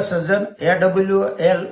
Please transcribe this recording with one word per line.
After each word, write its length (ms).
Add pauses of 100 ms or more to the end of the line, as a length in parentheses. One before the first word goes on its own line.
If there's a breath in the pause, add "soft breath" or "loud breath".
સજ્જન 420 (180)
એ 120
ડબલ્યુ 480 (200)
એલ 180 (120)